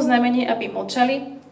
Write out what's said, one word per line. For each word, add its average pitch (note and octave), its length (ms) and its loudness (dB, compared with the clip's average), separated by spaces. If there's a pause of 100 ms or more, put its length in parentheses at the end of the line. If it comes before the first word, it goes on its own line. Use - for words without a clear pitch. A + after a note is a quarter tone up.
znamenie, B3 480 2
aby A3+ 160 -2
mlčali, B3+ 720 -2 (140)